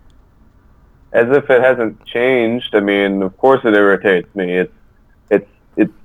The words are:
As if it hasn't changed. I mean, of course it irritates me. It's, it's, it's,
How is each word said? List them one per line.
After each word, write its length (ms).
As 180
if 220
it 100
hasn't 440
changed. 680
I 60
mean, 420
of 160
course 280
it 100
irritates 580
me. 240
It's, 160
it's, 200
it's, 160